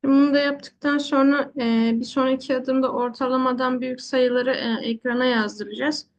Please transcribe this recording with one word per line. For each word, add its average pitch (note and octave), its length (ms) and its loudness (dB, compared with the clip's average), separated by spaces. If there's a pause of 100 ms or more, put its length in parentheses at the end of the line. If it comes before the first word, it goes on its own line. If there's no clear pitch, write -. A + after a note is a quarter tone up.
Bunu C#4 300 4
da C#4+ 40 4
yaptıktan C#4+ 600 -2
sonra, C#4 640 2
e, A3+ 400 2
bir C4 40 -6
sonraki C4 520 0
adımda C4 360 0
ortalamadan B3+ 880 -2
büyük B3+ 200 -6
sayıları, B3+ 500 0
e, A3+ 400 -2
ekrana B3 340 -2
yazdıracağız. G#3+ 840 -2 (120)